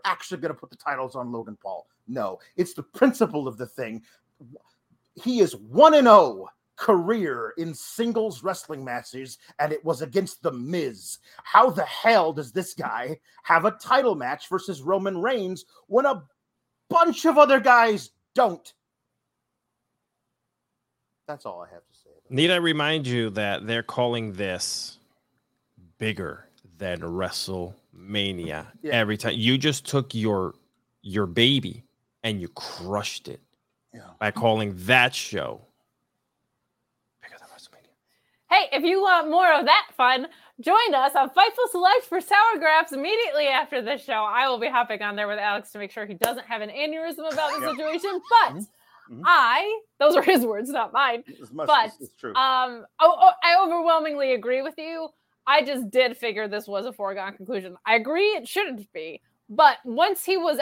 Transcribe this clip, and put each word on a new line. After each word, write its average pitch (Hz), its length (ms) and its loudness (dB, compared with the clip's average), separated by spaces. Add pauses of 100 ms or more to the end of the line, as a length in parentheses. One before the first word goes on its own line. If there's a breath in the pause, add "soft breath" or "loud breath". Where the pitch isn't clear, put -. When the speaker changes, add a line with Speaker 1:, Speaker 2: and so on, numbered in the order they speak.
Speaker 1:
actually 185 340 -8
gonna 156 140 -8
put - 160 -20
the - 80 -20
titles 131 380 -8
on 123 160 -10
Logan 110 260 -12
Paul? 95 300 -14 (200)
No. 107 320 -6 (160 soft breath)
It's 180 180 -4
the 147 100 -12
principle 151 640 -2
of 113 100 -10
the 123 80 -10
thing. 113 400 -12 (1120 soft breath)
He 247 260 -2
is 170 140 2
one 151 400 6
and 269 120 8
oh 135 420 6 (280)
career 170 800 0
in 165 180 -8
singles 220 640 -6
wrestling 160 440 -8
matches, 127 520 -12 (220 soft breath)
and 147 140 -2
it 151 100 -8
was 151 180 -4
against 180 400 -4
The 160 100 -2
Miz. 131 680 -8 (240 loud breath)
How 247 260 4
the 180 140 -4
hell 185 480 2
does 139 220 -10
this 180 200 -6
guy 131 460 -8 (240 soft breath)
have 165 220 2
a 214 60 2
title 247 440 0
match 135 320 -6
versus 180 340 -6
Roman 190 400 -2
Reigns 196 440 -4 (220 soft breath)
when 247 180 2
a 233 180 -2 (640)
bunch 339 360 2
of 302 120 4
other 285 220 8
guys 233 520 4 (220)
don't? 202 400 0 (2500)
That's 147 180 -14
all 90 160 -12
I 87 120 -20
have 85 120 -20
to - 100 -20
say - 220 -20
about - 140 -20
Speaker 2:
Need 151 200 2
I 180 40 2
remind 156 520 -2
you 120 240 -2
that 101 360 -4
they're 117 160 -4
calling 120 500 -4
this 92 680 -8 (960)
bigger 95 500 -8 (300)
than 87 240 -8
WrestleMania 90 1600 -8 (160)
Speaker 1:
Yeah. 151 100 -8
Speaker 2:
every 107 260 0
time? 104 180 -6
You 120 220 0
just 139 280 -4
took 135 300 -4
your, 101 400 -2 (460)
your 101 260 -4
baby 117 560 0 (400)
and 107 180 -6
you 85 80 -8
crushed - 760 -10
it 60 120 -16 (540)
Speaker 1:
Yeah. - 80 -20 (180)
Speaker 2:
by 107 120 -2
calling 110 420 0 (120)
that 123 280 4
show 64 480 -8 (1600)
bigger - 180 -20
than - 100 -20
WrestleMania. - 420 -20 (580)
Speaker 3:
Hey, 381 240 4
if 277 100 0
you 359 180 2
want 349 280 4
more 339 240 6
of 294 120 2
that 370 300 4
fun, 254 320 2 (320 soft breath)
join 381 360 2
us 269 200 2
on 269 140 2
Fightful 440 400 2
Select 370 360 2
for 359 140 -4
Sour 415 380 2
Graps 320 360 2
immediately 302 540 -2
after 269 340 -2
this 226 220 -6
show. 214 240 -4
I 240 220 0
will 247 100 -2
be 233 80 -4
hopping 240 340 -2
on 208 140 -6
there 208 120 -4
with 208 120 -6
Alex 208 340 -4
to - 40 -16
make 202 140 -12
sure 214 140 -10
he 202 100 -12
doesn't 240 300 -4
have 226 160 -8
an 214 80 -8
aneurysm 311 640 -8
about 294 220 -4
the 571 120 -6
Speaker 1:
Yeah. 320 60 -4
Speaker 3:
situation, 330 580 -6
but 466 240 4
Speaker 1:
Mm-hmm. 180 100 -10 (520 soft breath)
Mm-hmm. 135 100 -14
Speaker 3:
I, 349 560 2 (180)
those 302 160 6
are - 60 6
his 285 240 4
words, 220 240 -6
not 262 240 -4
mine. 247 300 0 (180)
Speaker 1:
As 208 100 -20
much 302 160 -6
Speaker 3:
But, 262 200 4
Speaker 1:
as - 120 -18
it's - 140 -16
true. 226 200 -12
Speaker 3:
um, 254 520 0 (160)
oh, 330 180 8
oh, 370 120 10 (120)
I 339 180 6
overwhelmingly 320 720 0
agree 247 260 -2
with 302 160 -8
you. 320 320 -10 (380)
I 294 160 4
just 254 260 -4
did 254 280 0
figure 214 300 -6
this 208 200 -8
was 202 180 -6
a 247 80 -10
foregone 196 420 -8
conclusion. 190 400 -10 (100)
I 220 100 2
agree 285 340 0
it 320 180 -6
shouldn't 320 460 -6
be, 160 280 -14 (280)
but 262 340 4
once 330 400 0
he 381 140 -2
was 330 240 0